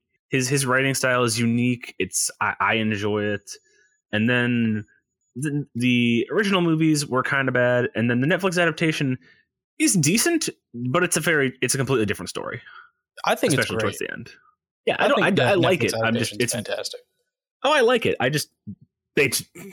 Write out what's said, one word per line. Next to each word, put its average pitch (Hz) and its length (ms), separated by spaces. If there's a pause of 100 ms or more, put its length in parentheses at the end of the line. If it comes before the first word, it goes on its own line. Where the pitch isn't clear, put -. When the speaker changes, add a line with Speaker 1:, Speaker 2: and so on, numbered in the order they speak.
(300)
Speaker 1:
His, 131 180
his 135 180
writing 131 280
style 123 300
is 113 160
unique. 120 600
It's, - 400
I, 104 200
I 101 160
enjoy 107 480
it. 104 280 (600)
And 107 180
then 120 560 (500)
the, 143 300 (100)
the 120 560
original 196 300
movies 156 460
were 127 160
kinda 135 280
bad, 123 440
and 113 140
then 120 120
the 135 60
Netflix 180 340
adaptation 156 560 (640)
is 302 140
decent, 214 560 (240)
but 127 300
it's 175 140
a 160 40
very, 147 400
it's 127 140
a - 20
completely 123 280
different 92 240
story. - 320 (640)
Speaker 2:
I 214 100
think 240 180
it's 123 80
Speaker 1:
Especially 107 140
Speaker 2:
great. 110 60
Speaker 1:
towards 101 180
the - 120
end. - 200 (560)
Yeah, - 120
I - 60
Speaker 2:
I - 40
Speaker 1:
don't, 285 80
Speaker 2:
think - 100
Speaker 1:
I, - 40
Speaker 2:
that 131 160
Speaker 1:
I 120 80
like - 260
Speaker 2:
Netflix - 40
Speaker 1:
it. 98 80 (100)
I'm 113 120
just, 117 180
Speaker 2:
adaptation's 107 100
Speaker 1:
it's 117 100
Speaker 2:
fantastic. 104 460 (640)
Speaker 1:
Oh, 277 80
I 302 100
like 240 260
it. 92 120
I 127 100
just, 147 200 (680)
they 139 140
t-, - 160 (280)